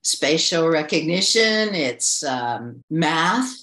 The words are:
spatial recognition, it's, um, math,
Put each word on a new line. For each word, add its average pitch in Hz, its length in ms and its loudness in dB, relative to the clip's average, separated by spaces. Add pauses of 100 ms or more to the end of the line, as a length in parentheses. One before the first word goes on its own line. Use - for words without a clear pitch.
spatial 160 640 0
recognition, 190 1080 2
it's, 131 480 -2
um, 120 640 -4
math, 165 640 0 (100)